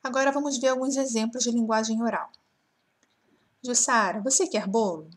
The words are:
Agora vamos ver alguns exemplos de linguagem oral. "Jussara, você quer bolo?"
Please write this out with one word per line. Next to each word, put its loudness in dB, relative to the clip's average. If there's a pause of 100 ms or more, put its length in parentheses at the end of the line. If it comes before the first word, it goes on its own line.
Agora 2
vamos -2
ver 2
alguns 0
exemplos -2
de 0
linguagem 0
oral. -2 (1300)
"Jussara, 2
você 0
quer -4
bolo?" -2